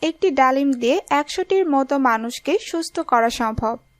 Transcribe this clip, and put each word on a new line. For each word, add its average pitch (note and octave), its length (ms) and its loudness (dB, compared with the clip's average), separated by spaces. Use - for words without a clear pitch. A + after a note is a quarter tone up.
একটি E4 280 0
ডালিম C4+ 420 2
দিয়ে B3 280 0
একশোটির F4+ 580 0
মতো C#4 300 0
মানুষকে B3 600 0
সুস্থ E4+ 420 -6
করা A#3 300 2
সম্ভব। A3+ 460 -4